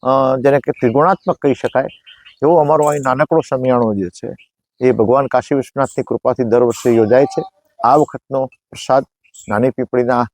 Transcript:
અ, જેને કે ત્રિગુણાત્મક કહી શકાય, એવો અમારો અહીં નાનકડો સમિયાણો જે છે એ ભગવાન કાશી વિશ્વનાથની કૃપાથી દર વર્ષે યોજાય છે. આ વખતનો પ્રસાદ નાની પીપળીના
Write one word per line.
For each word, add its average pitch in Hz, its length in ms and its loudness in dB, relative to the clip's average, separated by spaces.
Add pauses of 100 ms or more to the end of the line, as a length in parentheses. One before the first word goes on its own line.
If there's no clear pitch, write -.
અ, 131 340 2
જેને 139 220 2
કે 139 120 -6
ત્રિગુણાત્મક 156 640 0
કહી 139 160 0
શકાય, 127 340 -4 (560)
એવો 165 140 4
અમારો 151 280 2
અહીં 147 160 -2
નાનકડો 135 480 0
સમિયાણો 127 440 0
જે 95 160 -4
છે - 260 -14 (460)
એ 127 100 2
ભગવાન 120 360 0
કાશી 127 280 -2
વિશ્વનાથની 135 520 -4
કૃપાથી 123 360 -4
દર 120 200 2
વર્ષે 120 280 0
યોજાય 117 340 4
છે. - 180 -6 (420)
આ 123 100 4
વખતનો 135 500 -2
પ્રસાદ - 580 -4 (460)
નાની 110 200 0
પીપળીના 123 640 -2